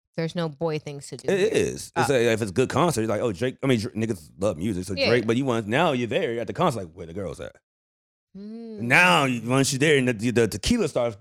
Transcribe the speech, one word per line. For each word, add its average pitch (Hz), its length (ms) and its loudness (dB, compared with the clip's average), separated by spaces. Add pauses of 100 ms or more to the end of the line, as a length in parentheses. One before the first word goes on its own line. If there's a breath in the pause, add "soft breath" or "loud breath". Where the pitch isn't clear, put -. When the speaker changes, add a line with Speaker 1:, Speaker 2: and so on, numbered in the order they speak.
(160)
Speaker 1:
There's 165 200 -6
no 170 120 -2
boy 156 300 -4
things 143 300 -12
to 139 80 -12
do - 120 -8
Speaker 2:
It 196 120 2
Speaker 1:
here. 214 100 4
Speaker 2:
is. 76 460 -2
It's 151 120 2
Speaker 1:
Oh. 143 40 4
Speaker 2:
like, 120 100 4
if 113 180 4
it's 101 120 -2
good 120 160 2
concert, 143 340 2
it's 110 80 -2
like, 104 100 0
oh, 113 120 0
Drake. 120 320 -4
I - 20 -2
mean, 123 140 4
Dr-, 110 160 -4
niggas 110 420 -4
love 92 200 0
music, 92 260 -2
so 98 100 -8
Speaker 1:
Yeah. 233 140 0
Speaker 2:
Drake. 120 180 4
But 113 100 2
you 139 80 0
want, 113 220 0
now 151 240 2
you're 123 160 -2
there 120 320 -2
at 113 80 -6
the 110 60 -6
concert, 143 300 0
like, 80 100 -14
where 87 140 -14
the 82 80 -14
girls 90 260 -8
at? - 160 -12 (800)
Speaker 1:
Mm. 220 460 -14
Speaker 2:
Now, 160 420 4
you, 120 260 -2
once 135 220 2
you're 127 80 -2
there, 147 180 4
and 127 80 2
the, 120 240 0
the 117 160 4
tequila 165 420 0
starts 120 320 -2